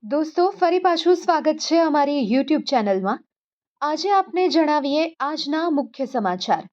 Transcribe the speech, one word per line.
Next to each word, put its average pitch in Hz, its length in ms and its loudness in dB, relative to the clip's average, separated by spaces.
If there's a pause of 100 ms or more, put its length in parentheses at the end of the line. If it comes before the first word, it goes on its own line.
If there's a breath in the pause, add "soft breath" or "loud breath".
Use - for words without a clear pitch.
દોસ્તો, 302 480 -2
ફરી 359 280 0
પાછું 349 380 2
સ્વાગત 311 440 0
છે - 180 0
અમારી 294 500 2
YouTube 269 360 0
ચેનલમાં. 202 540 0 (640)
આજે 311 280 -2
આપને 381 380 2
જણાવીએ 294 540 2 (180)
આજના 302 500 -4
મુખ્ય 277 360 -4
સમાચાર. 185 680 -2